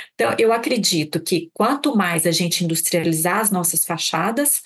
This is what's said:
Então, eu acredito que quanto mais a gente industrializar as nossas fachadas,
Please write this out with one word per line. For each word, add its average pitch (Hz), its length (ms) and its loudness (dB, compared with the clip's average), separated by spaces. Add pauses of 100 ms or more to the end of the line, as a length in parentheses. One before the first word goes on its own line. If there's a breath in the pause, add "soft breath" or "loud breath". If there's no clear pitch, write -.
(140)
Então, 226 240 0
eu 226 160 4
acredito 196 640 -2
que - 320 -2
quanto 269 440 0
mais 175 300 0
a 170 60 4
gente 175 320 0
industrializar 165 760 0
as 208 120 0
nossas 175 320 0
fachadas, 196 840 -2